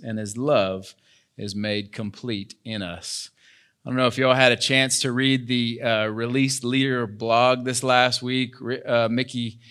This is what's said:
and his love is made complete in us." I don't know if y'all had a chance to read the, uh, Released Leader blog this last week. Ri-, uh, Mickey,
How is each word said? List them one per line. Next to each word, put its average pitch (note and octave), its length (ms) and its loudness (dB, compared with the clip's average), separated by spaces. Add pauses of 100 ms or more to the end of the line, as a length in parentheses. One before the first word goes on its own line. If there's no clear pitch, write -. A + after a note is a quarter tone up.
and A2 140 -6
his G#2 180 -8
love G2+ 580 0 (440)
is G#2 160 -8
made G#2 380 -4
complete G#2 640 -8 (100)
in A2 180 -8
us." - 480 -10 (560)
I - 20 -12
don't B2+ 80 -4
know B2+ 100 4
if B2 120 -2
y'all C3 160 6
had B2+ 180 8
a A2+ 40 2
chance C3 440 2
to B2+ 120 -2
read C3 340 2
the, A#2 340 -2
uh, A2 260 0
Released B2 580 -2
Leader B2+ 420 0
blog A#2 580 2
this B2 180 -4
last B2 400 2
week. B2+ 380 -4
Ri-, B2 220 -6
uh, A#2 260 2
Mickey, A#2+ 520 -4 (100)